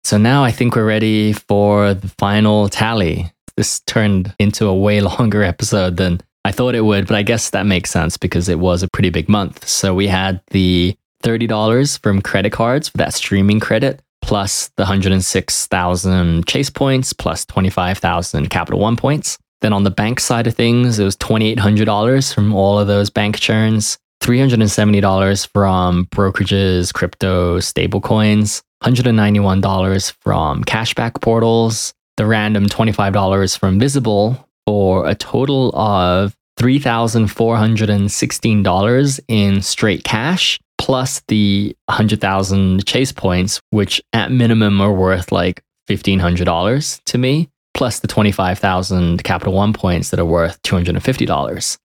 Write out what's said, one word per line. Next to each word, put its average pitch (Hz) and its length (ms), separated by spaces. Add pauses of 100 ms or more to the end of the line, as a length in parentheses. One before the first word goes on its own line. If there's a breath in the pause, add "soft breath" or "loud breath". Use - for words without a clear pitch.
So 104 160
now 131 240
I 123 80
think 120 240
we're 110 100
ready 107 480
for 104 640
the 95 140 (100)
final 104 500
tally. 92 640 (220)
This - 240
turned 101 580
into 104 300
a 92 100
way 104 240
<laughs> 95 180
longer 107 220
episode 92 560
than 90 240 (240)
I 98 60
thought 123 240
it 113 60
would, 98 260
but 107 80
I 104 80
guess 113 260
that 98 160
makes 92 240
sense 82 280
because 87 300
it 85 120
was 87 240
a 92 60
pretty 92 200
big 82 180
month. 98 400
So 95 280
we 101 120
had 95 320 (120)
the 92 440 (280)
thirty 113 240
dollars 113 500
from 98 240
credit 98 300
cards 123 380
for - 80
that - 180
streaming 101 440
credit, 117 440 (180)
plus - 560
the 98 80
hundred 95 280
and 92 120
six - 400
thousand 90 800
Chase - 240
points, 131 420
plus - 320
twenty-five 92 540
thousand 87 540
Capital 90 280
One 113 180
points. - 420 (220)
Then 107 120
on 101 100
the 101 60
bank 110 300
side 117 260
of - 80
things, 120 460
it 104 40
was 98 120
twenty-eight 110 420
hundred 104 280
dollars 117 460
from 104 220
all 98 240
of 101 100
those 101 220
bank 104 300
churns, 110 580 (240)
three 120 180
hundred 123 220
and 104 100
seventy 104 300
dollars 95 440
from 90 680
brokerages, 95 840
crypto, 90 680
stable - 400
coins, 107 640 (180)
hundred 123 240
and 117 120
ninety-one 101 420
dollars 95 520 (100)
from 82 420
cashback 117 580
portals, 113 720 (220)
the 110 100
random 107 440
twenty-five 101 420
dollars 98 440
from 95 240
Visible, 123 680 (180)
for 95 420
a 104 80
total 131 600
of 98 600 (220)
three 127 220
thousand 117 480
four 117 280
hundred 107 340
and 101 220
sixteen 113 500
dollars 120 680
in 101 340
straight - 420
cash, 143 560 (180)
plus 131 500
the 101 480 (140)
hundred 107 300
thousand 95 640
Chase 131 260
points, 92 580
which 104 320 (120)
at 113 180
minimum 110 500
are 101 120
worth, 92 380
like, 90 320 (240)
fifteen 98 320
hundred 87 260
dollars 95 600
to 123 140
me, 139 300 (260)
plus 120 240
the - 80
twenty-five 98 500
thousand 92 680
Capital 92 300
One 101 180
points 92 380
that 95 100
are 87 60
worth 82 380
two - 120
hundred 87 200
and - 80
fifty 127 240
dollars. 73 580